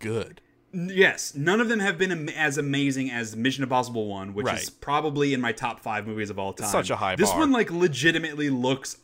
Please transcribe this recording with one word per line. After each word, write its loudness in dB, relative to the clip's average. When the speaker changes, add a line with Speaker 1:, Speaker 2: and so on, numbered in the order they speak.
Speaker 1:
good. -4
Speaker 2:
N-, -6
yes, 4
none 4
of 2
them 2
have 0
been 0
am-, -4
as 0
amazing 0
as -6
Mission 0
Impossible 0
One, -8
which -2
Speaker 1:
Right. 0
Speaker 2:
is -6
probably 0
in 0
my 0
top -6
five -4
movies -4
of -8
all -4
Speaker 1:
It's -10
Speaker 2:
time. -2
Speaker 1:
such 0
a -2
high 0
Speaker 2:
This 4
Speaker 1:
bar. 2
Speaker 2:
one, 4
like, 2
legitimately 0
looks -2